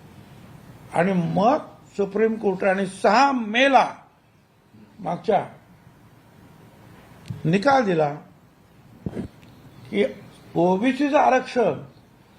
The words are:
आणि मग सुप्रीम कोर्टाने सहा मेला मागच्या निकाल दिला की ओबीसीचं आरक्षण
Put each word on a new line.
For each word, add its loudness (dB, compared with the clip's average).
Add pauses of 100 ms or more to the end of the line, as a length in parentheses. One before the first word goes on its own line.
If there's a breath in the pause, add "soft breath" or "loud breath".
(920)
आणि 0
मग 0 (400)
सुप्रीम -2
कोर्टाने -2
सहा 2
मेला 2 (1040)
मागच्या -2 (2000)
निकाल 2
दिला 0 (1700)
की 0 (500)
ओबीसीचं 0
आरक्षण 2 (640)